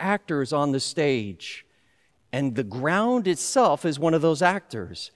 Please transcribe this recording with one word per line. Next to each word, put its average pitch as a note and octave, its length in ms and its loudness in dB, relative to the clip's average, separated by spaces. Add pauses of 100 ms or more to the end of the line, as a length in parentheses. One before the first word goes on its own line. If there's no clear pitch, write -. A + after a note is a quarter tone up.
actors D#3+ 500 -2
on C#3+ 220 2
the C3 80 0
stage. A#2+ 840 -2 (680)
And C3 220 -2
the B2+ 100 0
ground F#3 600 0
itself G#3 600 2
is D3 120 -2
one D#3+ 160 2
of D#3+ 80 2
those D#3+ 200 2
actors. F3 760 -2